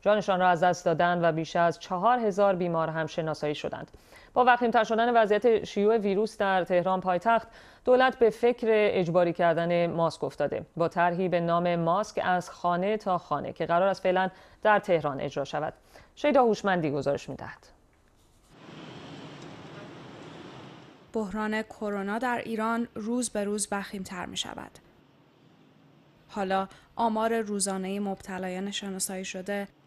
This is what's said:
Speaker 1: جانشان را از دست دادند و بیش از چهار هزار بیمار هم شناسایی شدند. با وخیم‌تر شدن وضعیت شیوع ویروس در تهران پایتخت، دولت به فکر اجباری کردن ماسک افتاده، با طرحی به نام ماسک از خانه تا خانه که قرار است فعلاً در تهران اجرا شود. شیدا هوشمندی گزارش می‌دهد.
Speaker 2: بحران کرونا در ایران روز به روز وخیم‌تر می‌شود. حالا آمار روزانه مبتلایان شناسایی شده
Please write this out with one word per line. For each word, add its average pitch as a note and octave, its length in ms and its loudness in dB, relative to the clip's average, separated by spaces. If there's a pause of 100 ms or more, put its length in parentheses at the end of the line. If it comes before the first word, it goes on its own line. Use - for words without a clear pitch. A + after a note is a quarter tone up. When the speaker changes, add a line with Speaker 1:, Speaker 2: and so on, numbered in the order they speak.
Speaker 1:
جانشان G3+ 380 2
را F3+ 100 6
از F3 140 4
دست F3+ 220 2
دادند F3 380 2
و E3 80 6
بیش D#3 240 -4
از E3+ 240 2
چهار G#3 400 0
هزار G3+ 360 2
بیمار E3+ 340 -2
هم D#3+ 180 -4
شناسایی D3+ 480 -4
شدند. - 360 -10 (420)
با B3+ 140 4
وخیم‌تر A#3+ 360 4
شدن A#3 340 2
وضعیت G#3+ 460 4
شیوع G#3 340 2
ویروس G3+ 400 0
در F#3+ 260 2
تهران F3+ 380 2
پایتخت، F#3 460 0 (380)
دولت B3+ 340 4
به A3+ 100 6
فکر A#3+ 400 0
اجباری F3+ 640 4
کردن E3+ 540 2
ماسک E3 360 -2
افتاده، - 420 -4 (120)
با E3 100 0
طرحی F3 420 0
به F3 100 0
نام E3+ 360 0
ماسک E3+ 480 -2
از F3+ 260 0
خانه F3+ 480 -2
تا F#3 200 -2
خانه - 360 -6
که E3 120 -4
قرار E3+ 220 2
است F#3+ 160 -2
فعلاً F#3 260 2 (340)
در G#3+ 160 6
تهران D3+ 420 0
اجرا C#3+ 220 -6
شود. D3+ 300 -6 (420)
شیدا C#4 280 4
هوشمندی F#3+ 480 2
گزارش C#3+ 380 -2
می‌دهد. - 380 -14 (3500)
Speaker 2:
بحران G#3+ 480 -4
کرونا G#3 580 -6
در A#3+ 260 -2
ایران A3+ 480 -2
روز A#3 360 -4
به G#3 140 -4
روز G#3 280 -4
وخیم‌تر G3 540 -8
می‌شود. - 540 -10 (1500)
حالا F#3+ 380 -2 (280)
آمار A3+ 460 0
روزانه G3 580 -4
مبتلایان F#3+ 720 -6
شناسایی F#3+ 540 -6
شده G3 420 -6 (200)